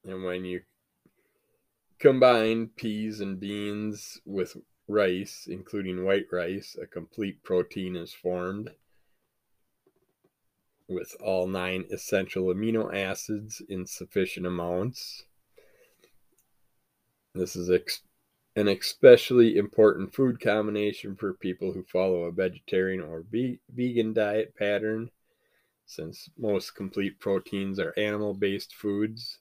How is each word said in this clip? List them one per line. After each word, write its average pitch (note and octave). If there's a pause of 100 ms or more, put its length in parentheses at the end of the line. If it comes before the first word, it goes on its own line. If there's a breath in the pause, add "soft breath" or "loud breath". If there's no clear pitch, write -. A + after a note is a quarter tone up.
And F#2
when F#2
you F2+ (1400)
combine A#2
peas G#2+
and F#2+
beans G#2
with F#2+ (320)
rice, G2
including F#2
white G2
rice, F2+
a -
complete F#2+
protein F#2
is E2+
formed F2+ (2250)
with F2+
all F#2
nine F#2
essential F#2
amino A2
acids G2+
in F#2
sufficient F#2
amounts. F2+ (2000 soft breath)
This F2+
is F2+
ex-, - (540)
an G#2
especially A#2+
important G2+
food B2+
combination G#2
for F#2+
people F#2
who F2+
follow F#2
a E2+
vegetarian F#2
or E2
ve-, B2 (140)
vegan A#2+
diet G#2+
pattern, A2 (760)
since - (100)
most G2+
complete G2
proteins G2
are E2
animal-based G#2
foods. A2